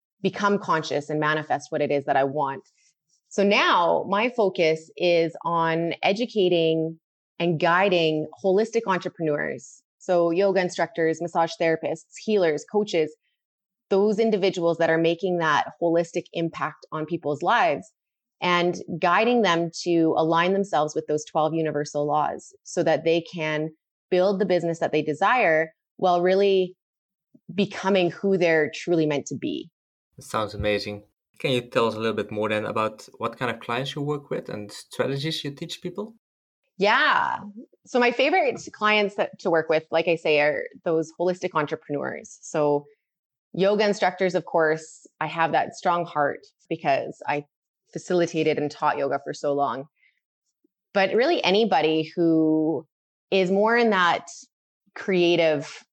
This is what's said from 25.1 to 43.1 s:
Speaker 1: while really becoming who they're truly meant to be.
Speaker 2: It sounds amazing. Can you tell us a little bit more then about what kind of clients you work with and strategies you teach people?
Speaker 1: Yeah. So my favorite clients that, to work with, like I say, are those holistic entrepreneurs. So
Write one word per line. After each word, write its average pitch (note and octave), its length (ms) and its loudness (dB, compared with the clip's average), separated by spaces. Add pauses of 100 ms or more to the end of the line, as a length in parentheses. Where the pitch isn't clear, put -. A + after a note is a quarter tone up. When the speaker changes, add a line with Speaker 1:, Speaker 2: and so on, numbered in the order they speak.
Speaker 1:
while F3 260 2
really F#3 520 2 (800)
becoming F#3+ 560 0
who G3 280 0
they're D#3+ 360 4
truly E3 320 0
meant D3 200 -2
to - 100 -8
be. - 340 -8 (480)
Speaker 2:
It - 60 -20
sounds G#2+ 300 -4
amazing. G#2 500 -4 (340)
Can D3 120 -4
you B2+ 120 0
tell A#2+ 240 0
us A2 80 -2
a A2 40 -8
little A2+ 160 -2
bit G#2 160 -4
more G#2+ 180 -2
then G#2+ 160 -2
about G#2+ 420 -4 (120)
what A#2 200 -6
kind B2 120 -2
of A#2 100 -8
clients B2+ 340 -6
you D3+ 60 -6
work D3 300 -6
with - 180 -6
and G#2 240 -12
strategies C#3 720 -6
you C#3+ 60 -8
teach D#3+ 320 -14
people? G#3 320 -10 (640)
Speaker 1:
Yeah. G#3+ 600 2 (480)
So - 120 -2
my A#3+ 120 4
favorite D4 500 0 (140)
clients G#3 400 2
that, - 240 -4
to G3 120 -2
work D#3+ 200 2
with, D#3 200 2
like E3 180 0
I E3 80 2
say, D3+ 240 2
are D3 240 2 (200)
those D#3+ 340 0
holistic F3+ 360 -2
entrepreneurs. D3 880 -6
So D3 420 0 (720)